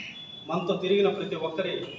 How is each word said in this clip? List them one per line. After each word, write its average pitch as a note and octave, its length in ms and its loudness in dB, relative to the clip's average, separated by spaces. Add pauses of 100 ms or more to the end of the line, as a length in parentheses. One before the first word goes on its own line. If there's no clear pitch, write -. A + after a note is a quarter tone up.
(500)
మనతో F3 340 2
తిరిగిన G3 340 6
ప్రతి E3+ 200 -4 (100)
ఒక్కరి F3 260 -2 (260)